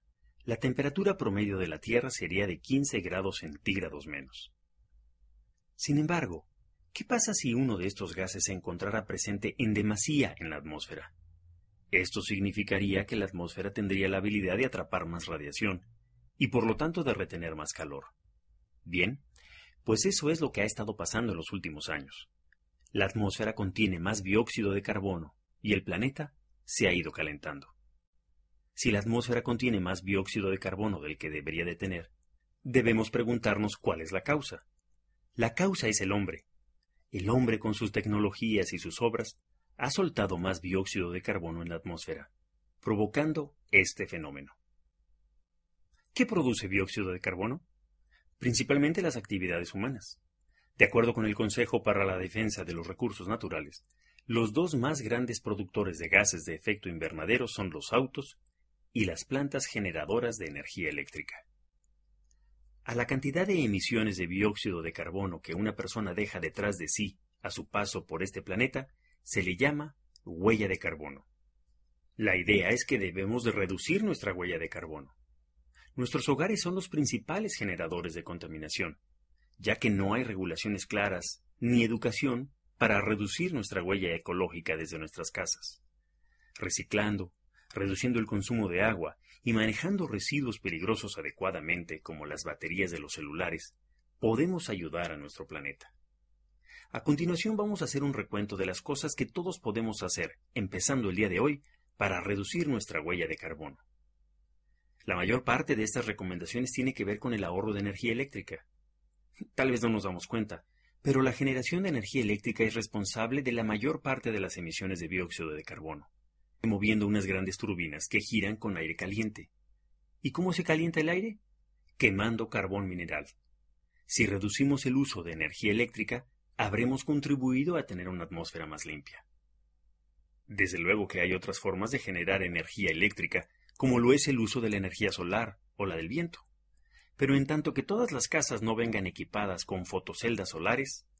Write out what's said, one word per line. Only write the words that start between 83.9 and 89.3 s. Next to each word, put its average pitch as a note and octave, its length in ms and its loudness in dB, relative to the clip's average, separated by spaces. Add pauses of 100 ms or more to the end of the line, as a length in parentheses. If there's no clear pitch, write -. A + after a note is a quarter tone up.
ecológica E2+ 640 -2
desde D#2+ 240 -6
nuestras D#2+ 320 -8
casas. - 500 -6 (760)
Reciclando, G2 760 -2 (420)
reduciendo G2+ 460 0
el A2 60 0
consumo G#2 420 0
de F2+ 160 2
agua F2 320 0 (260)